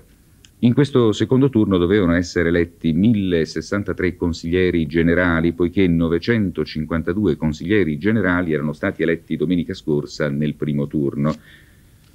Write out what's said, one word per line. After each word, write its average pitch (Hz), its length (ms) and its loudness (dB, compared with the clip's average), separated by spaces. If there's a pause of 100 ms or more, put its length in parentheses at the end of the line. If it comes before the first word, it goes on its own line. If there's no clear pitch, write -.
(600)
In 120 120 4
questo 135 400 4
secondo 131 360 2
turno 104 280 2
dovevano 87 360 4
essere 87 360 0
eletti 85 420 0
mille 92 540 2
sessantatré 90 720 -4
consiglieri 85 680 0
generali, 85 680 2
poiché 87 340 0
novecentocinquantadue 82 1500 -2
consiglieri 80 600 -2
generali 90 540 0
erano 73 220 -2
stati 98 280 -6
eletti 82 360 -2
domenica 85 360 -2
scorsa 76 540 -4
nel 73 280 -2
primo 71 300 -2
turno, 71 480 -2 (800)